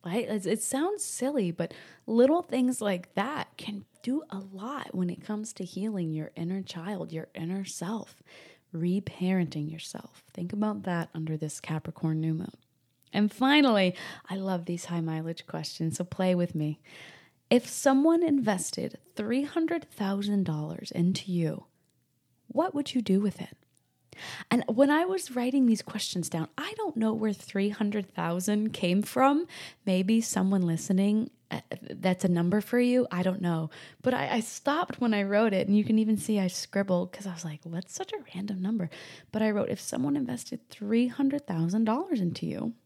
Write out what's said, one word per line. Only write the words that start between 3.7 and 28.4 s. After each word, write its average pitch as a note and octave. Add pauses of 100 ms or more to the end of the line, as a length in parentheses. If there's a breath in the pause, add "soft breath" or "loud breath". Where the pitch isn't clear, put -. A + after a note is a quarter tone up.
do C4
a G3
lot G3
when F3+
it -
comes G#3+
to -
healing F#3
your D#3
inner F3+
child, E3+
your D#3+
inner F#3
self, - (540 loud breath)
reparenting F3
yourself. -
Think F3+
about G#3
that E3+
under D#3+
this D3+
Capricorn D#3+
new D#3+
moon. E3 (560)
And G#3
finally, B3 (340 loud breath)
I F#3+
love F#3+
these F3
high E3+
mileage D#3+
questions, D#3+
so F3+
play F#3
with F3
me. D3+ (720 loud breath)
If A#3+
someone D4
invested A#3+ (160)
three A#3
hundred E4
thousand G3+
dollars D#3
into F3+
you, E3 (800)
what F4+
would C#4+
you B3
do G3
with G3+
it? - (960 loud breath)
And A#3+
when C4
I D#4
was F#4
writing B3+
these A3+
questions -
down, D#3+
I F#4
don't G#4
know A3
where G#3+
three G3
hundred G#3
thousand F#3